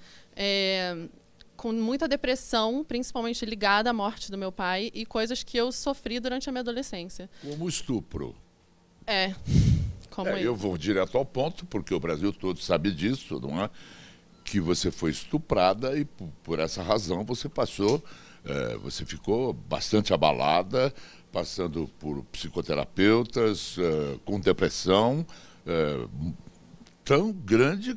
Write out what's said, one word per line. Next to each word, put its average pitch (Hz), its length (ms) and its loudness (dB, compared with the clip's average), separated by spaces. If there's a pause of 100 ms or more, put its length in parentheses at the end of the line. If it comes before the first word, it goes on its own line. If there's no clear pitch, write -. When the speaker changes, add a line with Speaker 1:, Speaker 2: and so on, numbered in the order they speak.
(360)
Speaker 1:
é, 190 720 0 (500)
com 226 160 -4
muita 240 340 0
depressão, 254 800 0
principalmente 240 580 -4
ligada 214 440 4
à 240 40 4
morte 214 360 -4
do 196 80 -8
meu 190 140 -4
pai, 190 420 -2
e 226 140 -8
coisas 233 340 -2
que - 160 -6
eu 240 140 2
sofri 247 480 -4
durante 254 280 -4
a 277 40 -4
minha 254 100 -4
adolescência. 214 680 -6 (140)
Speaker 2:
Como 151 260 -6
estupro. 80 680 -4 (720)
Speaker 1:
É, 190 260 2 (760)
como 185 180 -4
Speaker 2:
É, - 60 0
Speaker 1:
isso. 190 80 -2
Speaker 2:
eu 117 120 2
vou 95 220 -2
direto 95 400 2
ao 135 80 2
ponto, 131 400 -4
porque 98 280 -4
o 85 60 2
Brasil 82 320 0
todo 92 280 -4
sabe 87 320 2
disso, 87 480 -2
não 71 220 -4
é? 110 80 -2 (720)
Que - 160 -2
você 85 320 2
foi - 180 -2
estuprada 113 880 2
e 147 80 0
po-, - 260 -12 (120)
por 82 160 -2
essa 80 240 -2
razão 95 420 0
você 123 240 -6
passou, 113 540 0 (400)
é, 62 340 -4
você 53 260 -8
ficou 113 500 -2
bastante - 600 0
abalada, 82 800 4 (380)
passando 82 580 -4 (100)
por 71 260 -6
psicoterapeutas, 98 1500 2
é, 76 440 0
com 101 160 -2
depressão, 98 880 4 (400)
é, 73 420 0 (960)
tão 175 280 4
grande 170 640 2